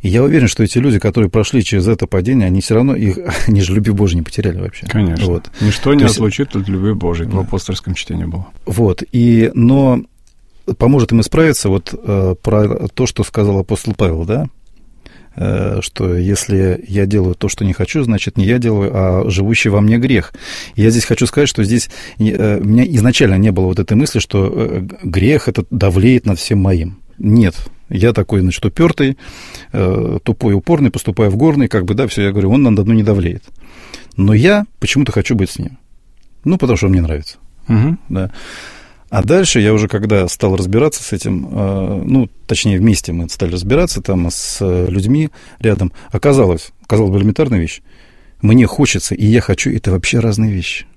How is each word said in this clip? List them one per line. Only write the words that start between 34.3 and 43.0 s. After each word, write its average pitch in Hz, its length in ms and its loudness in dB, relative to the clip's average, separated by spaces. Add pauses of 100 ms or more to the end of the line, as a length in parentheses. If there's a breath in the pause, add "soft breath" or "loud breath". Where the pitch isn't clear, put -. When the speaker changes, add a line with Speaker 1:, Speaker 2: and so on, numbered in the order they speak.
Speaker 1:
я 196 300 4 (160)
почему-то - 320 0
хочу - 220 0
быть 92 160 0
с - 80 -12
ним. - 200 -10 (640)
Ну, 170 140 2
потому 123 180 2
что 104 100 0
он 95 60 4
мне 92 100 4
нравится. 78 340 -6 (300)
Speaker 2:
Мгм. 117 320 2 (100)
Speaker 1:
Да. 95 220 -4 (800 loud breath)
А 104 120 0
дальше 160 380 2
я 107 120 4
уже, 107 140 2
когда 104 400 0
стал 95 300 0
разбираться 107 480 0
с - 80 -8
этим, 95 400 -4
э, 98 520 -4
ну, 131 240 2 (200)
точнее, 104 300 0
вместе 98 340 2